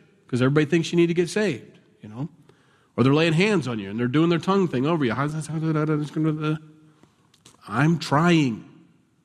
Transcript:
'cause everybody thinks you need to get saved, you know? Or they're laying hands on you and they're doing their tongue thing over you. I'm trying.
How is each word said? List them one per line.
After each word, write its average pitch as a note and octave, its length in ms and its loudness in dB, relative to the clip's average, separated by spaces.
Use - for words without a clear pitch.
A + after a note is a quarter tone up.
'cause A#2+ 140 0
everybody C#3+ 240 4
thinks E3 260 0
you E3+ 60 0
need E3+ 100 4
to E3+ 60 0
get E3+ 160 0
saved, G3+ 500 -4
you G#2+ 60 -16
know? B2 200 -10
Or A#2+ 80 2
they're C3+ 120 4
laying D#3+ 180 2
hands F3+ 340 2
on A#2 120 -6
you G2 100 -8
and G#2 100 -6
they're B2 80 0
doing D3+ 220 2
their E3+ 80 2
tongue F#3+ 300 0
thing C3 180 -2
over D#3 200 0
you. A2 80 0
I'm C#3+ 320 0
trying. D3 680 2